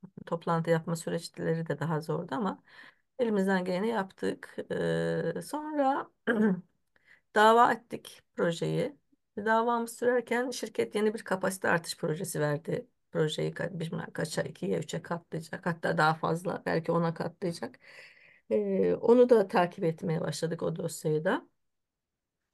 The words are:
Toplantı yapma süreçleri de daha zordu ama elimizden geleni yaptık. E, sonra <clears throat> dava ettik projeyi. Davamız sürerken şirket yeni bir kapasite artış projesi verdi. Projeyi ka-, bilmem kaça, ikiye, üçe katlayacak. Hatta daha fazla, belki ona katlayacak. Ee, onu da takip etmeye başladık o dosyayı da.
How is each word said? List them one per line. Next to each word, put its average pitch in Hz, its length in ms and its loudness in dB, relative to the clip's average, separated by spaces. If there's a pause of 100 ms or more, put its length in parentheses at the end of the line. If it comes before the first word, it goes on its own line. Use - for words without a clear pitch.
(260)
Toplantı 165 440 0
yapma 165 260 2
süreçleri 165 720 -4
de 147 120 -4
daha 156 220 -2
zordu 165 340 -4
ama 208 280 -4 (560)
elimizden 196 460 2
geleni 185 240 -2
yaptık. 196 680 -4 (160)
E, 165 720 0
sonra 294 680 -2 (140)
<clears throat> - 1080 -2
dava 226 380 8
ettik - 480 -10 (140)
projeyi. 170 640 -2 (400)
Davamız 226 600 0
sürerken 247 540 0
şirket 226 440 -4
yeni 214 180 2
bir 226 100 -10
kapasite 190 460 -2
artış 170 280 0
projesi 160 420 -4
verdi. 147 480 -2 (240)
Projeyi 156 420 0
ka-, - 260 -6
bilmem 165 340 -6
kaça, 165 300 -4
ikiye, 170 360 -4
üçe 165 220 -6
katlayacak. - 640 -10
Hatta 170 320 -2
daha 160 160 6
fazla, 165 520 -4
belki 170 260 0
ona 165 220 2
katlayacak. 175 640 -6 (720)
Ee, 196 460 2
onu 247 340 6
da 208 180 8
takip 180 360 0
etmeye 165 380 -2
başladık 165 420 -4
o 160 120 -2
dosyayı 160 500 -2
da. 262 220 0 (1080)